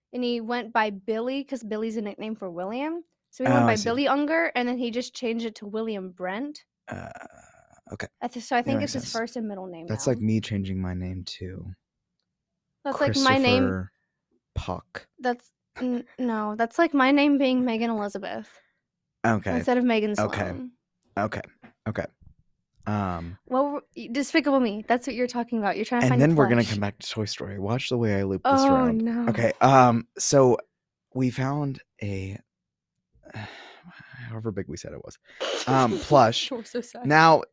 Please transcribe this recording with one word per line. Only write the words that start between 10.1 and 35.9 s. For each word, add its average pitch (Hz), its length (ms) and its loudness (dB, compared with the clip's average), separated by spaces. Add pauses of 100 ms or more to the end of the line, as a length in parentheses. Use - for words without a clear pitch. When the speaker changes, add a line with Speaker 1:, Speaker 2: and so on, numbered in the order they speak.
Speaker 2:
like 117 80 -2
me 110 200 2
changing 95 400 -4
my 90 140 -4
name 90 300 -8
too. 92 480 -12 (1120)
Speaker 1:
That's 277 160 -4
like 285 160 2
my 269 220 4
name 254 260 4
Speaker 2:
Christopher 95 280 -4 (600)
Puck. - 520 -8 (120)
Speaker 1:
That's, 247 320 -4 (300)
n-, 247 240 -2 (140)
no, 214 380 -2
that's 233 220 -2
like 330 160 2
my 269 160 4
name 285 280 4
being 254 260 2
Megan 233 260 0
Elizabeth 208 580 -6 (800)
Speaker 2:
Okay. 107 300 0
Speaker 1:
instead 247 220 2
of 247 60 2
Megan 214 340 2
Speaker 2:
Okay. 214 220 0
Speaker 1:
Sloan. 247 300 -6 (480)
Speaker 2:
Okay. 104 240 -4 (460)
Okay. 101 160 -4 (840)
Um, 92 580 -2
Speaker 1:
What 262 200 0
were, 285 180 -4 (140)
y-, 226 140 -12
Despicable 277 500 2
Me. 214 280 -2
That's 247 180 0
what 254 80 -6
you're 247 120 -2
talking 240 320 -4
about. 202 180 0
You're 214 80 -2
trying 240 160 0
to 240 60 2
Speaker 2:
and - 60 4
Speaker 1:
find 127 100 6
Speaker 2:
then 160 120 6
we're 143 140 6
gonna 120 140 4
Speaker 1:
Flash. 107 100 -2
Speaker 2:
come 104 80 -2
back 101 180 -4
to - 100 -12
Toy 107 180 -4
Story. 101 320 -8
Watch 110 320 -4
the 127 80 0
way 107 200 2
I 98 60 0
loop 95 180 -2
this 269 120 2
Speaker 1:
Oh, 269 200 6
Speaker 2:
around. 240 280 2
Speaker 1:
no. 233 260 -2
Speaker 2:
Okay. 117 320 2
Um, 123 460 6 (120)
so 131 380 6 (580)
we 127 160 0
found 135 500 -4 (220)
a, 98 360 -6 (960)
<sighs> 104 60 -12 (920)
however 110 240 -6
big 95 160 -6
we 76 80 -10
said - 160 -14
it 73 120 -14
was, - 140 -18 (480)
um, 127 320 4